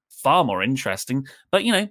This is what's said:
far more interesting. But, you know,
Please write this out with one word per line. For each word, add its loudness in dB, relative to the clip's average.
far 2
more -2
interesting. -4
But, 0
you 0
know, 0